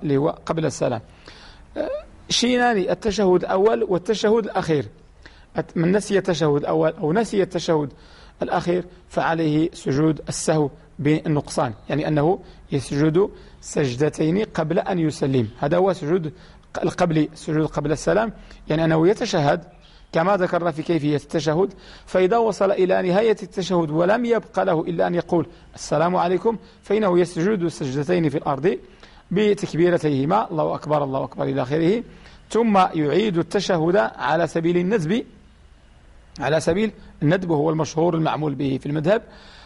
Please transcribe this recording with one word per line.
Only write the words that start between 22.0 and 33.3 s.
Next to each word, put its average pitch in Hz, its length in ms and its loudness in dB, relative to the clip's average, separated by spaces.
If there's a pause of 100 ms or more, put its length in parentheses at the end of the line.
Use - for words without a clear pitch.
فإذا 185 300 2
وصل 208 340 2
إلى 185 320 2
نهاية 202 400 2
التشهد 175 480 -2
ولم 185 340 2
يبق 220 380 0
له 180 180 2
إلا 175 260 -2
أن 175 80 -2
يقول: 170 320 0 (280)
"السلام 170 420 0
عليكم"، 185 400 0 (260)
فإنه 196 360 2
يسجد 175 480 0
سجدتين 151 640 -2
في 139 100 -2
الأرض 156 400 -2 (520)
بتكبيرتيهما، 175 1200 2
الله 160 240 -2
أكبر، 147 300 -2
الله 135 200 -4
أكبر 160 200 -8
إلى 135 180 -2
آخره، 165 400 0 (480)
ثم 220 260 2
يعيد 170 640 2